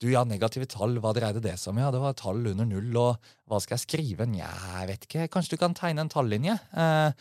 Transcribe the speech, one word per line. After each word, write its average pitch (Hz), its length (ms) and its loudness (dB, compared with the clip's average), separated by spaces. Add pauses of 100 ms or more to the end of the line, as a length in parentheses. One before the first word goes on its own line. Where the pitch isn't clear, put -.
«Du, 117 80 0
ja, 127 160 4
negative 113 400 -2
tall, 117 320 -2
hva 110 160 0
dreide 110 260 0
det 90 200 -4
seg - 100 -8
om?» 104 80 -2
«Ja, 139 140 2
det 127 100 0
var 139 160 -2
tall 107 300 -2
under 101 180 0
null, 113 320 -2
og 120 200 4 (300)
hva 104 140 0
skal - 160 -4
jeg - 80 -6
skrive?» 120 400 -2
«Nja, 87 240 -2 (300)
jeg 92 100 -4
vet - 160 -8
ikke. 160 240 -4
Kanskje 175 220 0
du 165 60 -2
kan 175 200 2
tegne 160 240 0
en 160 80 -2
tallinje?» 135 480 2 (160)
Eh, 156 480 4